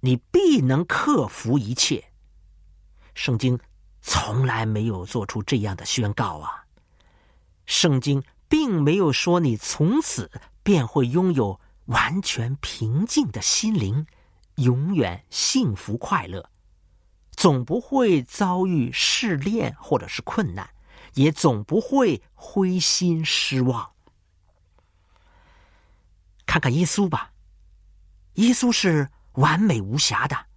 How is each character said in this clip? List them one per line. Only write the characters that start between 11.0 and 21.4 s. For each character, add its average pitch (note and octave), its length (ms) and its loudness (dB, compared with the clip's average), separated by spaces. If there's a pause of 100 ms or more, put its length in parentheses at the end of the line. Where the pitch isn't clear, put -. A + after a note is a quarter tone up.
拥 F3 260 0
有 G#2 260 0 (280)
完 C#3 340 0
全 A#2+ 360 -4
平 C3 500 -2
静 A#3+ 240 0
的 G#2 100 -8
心 - 320 0
灵， C3+ 340 0 (500)
永 C3 380 2
远 F#2+ 360 0
幸 G#3 460 0
福 G#2 200 -6
快 D3 300 -4
乐， F2+ 240 -12 (800)
总 C#3 340 2
不 F#3 160 -2
会 A#3 440 2
遭 F#3 420 -2
遇 D3+ 240 0
试 - 460 -2
炼 D#3 440 -2
或 - 160 -2
者 - 120 -4
是 - 140 -10
困 C#3+ 320 -4
难， F#2+ 140 -12 (460)
也 C#3+ 160 4
总 B2+ 320 0